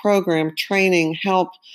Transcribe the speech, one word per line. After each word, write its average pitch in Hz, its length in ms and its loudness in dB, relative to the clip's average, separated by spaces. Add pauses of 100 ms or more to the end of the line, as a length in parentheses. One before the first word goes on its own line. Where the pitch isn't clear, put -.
program, 170 560 0
training, 180 680 0
help, 190 260 0 (260)